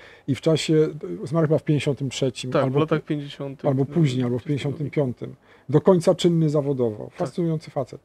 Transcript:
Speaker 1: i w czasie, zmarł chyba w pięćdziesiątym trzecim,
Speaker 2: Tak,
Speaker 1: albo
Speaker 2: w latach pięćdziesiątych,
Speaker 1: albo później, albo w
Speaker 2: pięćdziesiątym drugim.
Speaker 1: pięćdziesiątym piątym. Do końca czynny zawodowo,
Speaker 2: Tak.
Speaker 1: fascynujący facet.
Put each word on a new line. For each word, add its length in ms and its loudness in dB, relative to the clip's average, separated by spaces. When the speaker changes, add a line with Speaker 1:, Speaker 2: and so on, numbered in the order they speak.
Speaker 1:
i 80 0
w 60 -6
czasie, 460 4
zmarł 240 0
chyba 120 2
w 40 -12
pięćdziesiątym 460 0
trzecim, 420 -4
Speaker 2:
Tak, 120 2
Speaker 1:
albo 140 0
Speaker 2:
w 40 4
latach 200 0
pięćdziesiątych, 640 -8
Speaker 1:
albo 200 2
później, 380 0
albo 160 -2
w 40 -12
Speaker 2:
pięćdziesiątym 340 -4
drugim. 40 -12
Speaker 1:
pięćdziesiątym 380 -4
piątym. 400 -20
Do 120 4
końca 340 4
czynny 340 2
zawodowo, 560 -2
Speaker 2:
Tak. 80 -16
Speaker 1:
fascynujący 580 -4
facet. 340 -8